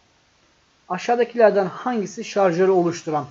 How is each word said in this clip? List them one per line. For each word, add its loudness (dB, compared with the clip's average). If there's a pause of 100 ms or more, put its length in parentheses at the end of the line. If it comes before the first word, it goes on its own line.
(880)
Aşağıdakilerden 2
hangisi -6
şarjörü 2
oluşturan -2